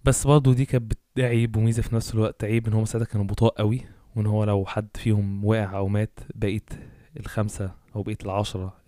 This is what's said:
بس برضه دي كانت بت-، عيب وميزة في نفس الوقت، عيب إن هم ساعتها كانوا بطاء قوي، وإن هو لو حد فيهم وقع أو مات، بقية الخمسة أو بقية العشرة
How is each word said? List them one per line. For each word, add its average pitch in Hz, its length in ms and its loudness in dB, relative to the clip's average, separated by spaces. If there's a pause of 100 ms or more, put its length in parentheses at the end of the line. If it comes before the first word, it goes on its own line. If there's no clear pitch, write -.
بس 135 220 2
برضه 135 280 6
دي 135 100 2
كانت 117 260 -2
بت-، - 300 -4
عيب 117 360 2
وميزة 113 260 2
في 117 120 -2
نفس 113 200 -2
الوقت، 110 300 0
عيب 113 220 0
إن 107 60 0
هم 110 120 2
ساعتها 113 200 -2
كانوا 104 220 -2
بطاء 107 320 2
قوي، 107 220 0 (360)
وإن 107 100 0
هو 107 180 2
لو 101 220 2
حد 104 280 -6
فيهم 101 500 0
وقع 104 320 0
أو 98 120 -2
مات، 104 320 -2 (140)
بقية 107 300 -2 (520)
الخمسة 104 580 -6 (220)
أو 104 60 -4
بقية 107 220 -6
العشرة 95 520 -4 (120)